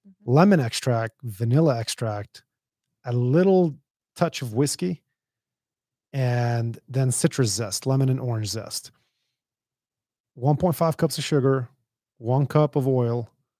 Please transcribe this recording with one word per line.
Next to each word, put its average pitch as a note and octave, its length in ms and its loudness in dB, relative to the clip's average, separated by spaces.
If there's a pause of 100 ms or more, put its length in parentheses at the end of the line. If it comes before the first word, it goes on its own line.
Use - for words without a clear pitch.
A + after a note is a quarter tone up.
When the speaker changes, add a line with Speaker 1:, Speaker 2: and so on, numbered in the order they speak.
Speaker 1:
Mm-hmm. - 240 -8
Speaker 2:
lemon E3+ 300 6
extract, A2+ 640 -4
vanilla A#2+ 580 2
extract, G#2+ 600 -8 (640)
a B2 80 -8
little D#3+ 640 2 (400)
touch - 260 -2
of A#2+ 120 -10
whiskey, D3 480 -2 (1120)
and A#2+ 680 -2 (100)
then C3 240 0
citrus C3 380 0
zest, A2 360 -6
lemon C3+ 220 0
and C3 120 0
orange A#2 280 -4
zest. - 420 -10 (1400)
One C3+ 220 2
point F3 200 0
five E3 200 0
cups - 220 -2
of D3 60 -6
sugar, C3+ 440 0 (500)
one B2+ 280 0
cup D3+ 300 2
of C3+ 120 0
oil, A#2+ 400 0 (320)